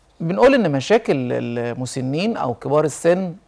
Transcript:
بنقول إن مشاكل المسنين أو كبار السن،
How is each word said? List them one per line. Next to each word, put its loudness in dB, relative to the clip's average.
بنقول 4
إن 2
مشاكل 0
المسنين -4
أو -4
كبار 0
السن، 0